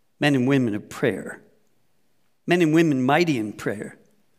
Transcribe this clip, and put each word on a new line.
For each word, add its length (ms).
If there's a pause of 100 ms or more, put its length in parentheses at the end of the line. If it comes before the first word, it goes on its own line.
(180)
men 160
and 140
women 260
of 140
prayer, 540 (1040)
men 160
and 100
women 300
mighty 340
in 160
prayer." 460 (400)